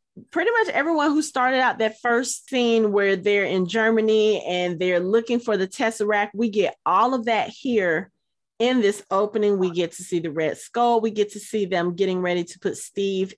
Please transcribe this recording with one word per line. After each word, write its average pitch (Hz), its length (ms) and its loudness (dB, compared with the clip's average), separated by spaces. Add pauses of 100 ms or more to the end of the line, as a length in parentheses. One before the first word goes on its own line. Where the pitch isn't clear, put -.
(300)
Pretty 359 200 0
much 453 180 2
everyone 302 420 0
who 302 120 2
started 254 380 0
out 247 180 0
that 220 220 -2
first 240 480 -2
scene 233 420 2
where 196 260 2
they're 202 280 0
in 180 240 0
Germany 220 760 2
and 180 360 -2
they're 180 180 2
looking 226 400 0
for 226 180 -2
the 185 120 -2
Tesseract, 214 680 -2
we 220 140 0
get 196 260 0 (120)
all 220 280 2
of 233 120 -4
that 220 240 0
here 190 600 -2 (480)
in 247 220 2
this 202 300 0
opening. 208 480 2
We 185 120 0
get 170 220 -2
to - 100 -16
see 180 180 -4
the 160 120 -6
Red 156 240 -2
Skull. 240 440 0
We 220 100 0
get 208 220 -2
to 214 80 -12
see 208 260 -4
them 175 280 -2
getting 185 280 0
ready 180 220 0
to - 140 -18
put 143 200 -4
Steve 190 600 -4